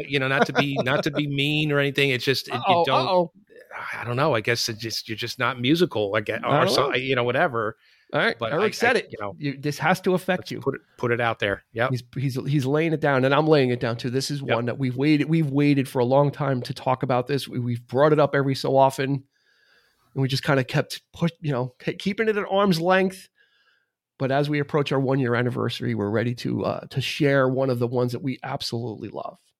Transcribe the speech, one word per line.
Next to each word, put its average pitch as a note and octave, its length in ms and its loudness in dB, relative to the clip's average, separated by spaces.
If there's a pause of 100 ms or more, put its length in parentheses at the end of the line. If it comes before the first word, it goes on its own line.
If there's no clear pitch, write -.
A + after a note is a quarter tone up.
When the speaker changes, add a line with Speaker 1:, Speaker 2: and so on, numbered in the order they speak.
Speaker 1:
you C#3 100 0
know, C3 80 2
not C3+ 200 2
to D3 60 -4
be, C#3 300 0
not C3 220 0
to D#3 80 -2
be D3 140 -2
Speaker 2:
<laughs> - 20 -6
Speaker 1:
mean D3 420 0
or C#3+ 80 2
anything. C#3 320 2
It's B2 140 -2
just, - 240 0
it, - 60 -6
Speaker 2:
Uh-oh, F3 260 2
Speaker 1:
you E3 60 4
don't, - 200 2
Speaker 2:
uh-oh. F3+ 260 2 (640)
Speaker 1:
I G#2+ 100 -10
don't A#2+ 120 -4
know. C#3+ 180 2
I A2+ 60 0
guess A#2+ 280 0
it A2 100 -8
just, A2 300 -8
you're A2 80 -8
just A#2 220 -8
not B2+ 220 -2
musical, B2 560 2
I A2+ 40 2
guess, A2 240 -4
Speaker 2:
I A#2+ 40 -2 (140)
Speaker 1:
or - 40 -8
Speaker 2:
don't - 80 0
Speaker 1:
so, - 160 2
Speaker 2:
know. B2+ 60 0
Speaker 1:
you C3 180 -2
know, B2 100 2
whatever. A#2+ 520 -2 (360)
Speaker 2:
All D3 80 0
right. G#3+ 180 0
Speaker 1:
But A#2 140 -4
Speaker 2:
Eric F3 120 0
Speaker 1:
I, G#3+ 120 -2
Speaker 2:
said A#3+ 200 2
Speaker 1:
I, - 40 0
Speaker 2:
it. - 100 -8
Speaker 1:
you - 100 -12
know, G3+ 180 -6
Speaker 2:
You, C#3+ 180 -6
this D3 220 -6
has F3 240 2
to F#3 120 2
affect F#3 280 -2
Speaker 1:
let's - 80 -16
Speaker 2:
you. - 100 -8
Speaker 1:
put C3+ 140 -2
it, - 60 -12 (180)
put A#2+ 140 -2
it A#2 80 0
out A#2 180 0
there. G2+ 240 -2 (100)
Yep. A#2 200 0
Speaker 2:
He's, B2 100 -4 (140)
he's, B2+ 180 -4 (120)
he's C#3 200 2
laying D#3 260 0
it D3+ 80 -2
down, C#3 240 2
and C3+ 80 4
I'm D3+ 140 4
laying C#3+ 240 6
it A#2+ 100 0
down A#2 160 -2
too. B2 140 -6
This C3 200 -4
is C#3+ 100 -6
Speaker 1:
Yep. C3 160 -6
Speaker 2:
one A#2+ 100 0
that A#2+ 120 -4
we've B2+ 180 -2
waited, D3 320 2
we've D#3+ 220 2
waited C#3 380 2
for C3 120 -2
a A#2+ 40 2
long C#3 280 4
time C#3 300 -2
to B2 120 -8
talk C3 300 -2
about B2+ 240 0
this. C#3 200 -4
We, B2 120 -6
we've A#2+ 260 -4
brought C#3+ 260 4
it D3 60 6
up C#3+ 160 4
every C#3 220 0
so C3+ 200 -2
often, C3+ 340 4 (1040)
and C3+ 60 -2
we C3+ 80 2
just C3+ 140 -2
kinda C3+ 220 2
kept - 360 -4 (140)
push-, E3+ 160 -2 (100)
you D3 120 -4
know, B2 260 -2
ke-, - 200 -8
keeping G#3+ 300 -2
it G#3 80 0
at G3+ 140 -2
arm's G3 300 4
length. F#3 480 0 (880)
But C3 120 -2
as C#3+ 200 0
we D3 100 0
approach C#3+ 320 -2
our C3+ 80 2
one-year C3 340 2
anniversary, A#2+ 640 -2
we're G#2 140 0
ready A#2 260 0
to, A#2+ 280 -2
uh, - 160 -2 (100)
to C3+ 100 -2
share C#3 480 2
one C3 220 0
of A#2+ 100 0
the A#2+ 80 0
ones B2 240 0
that A#2+ 100 -8
we C3 220 -4
absolutely A#2 640 -8
love. - 300 -12 (220)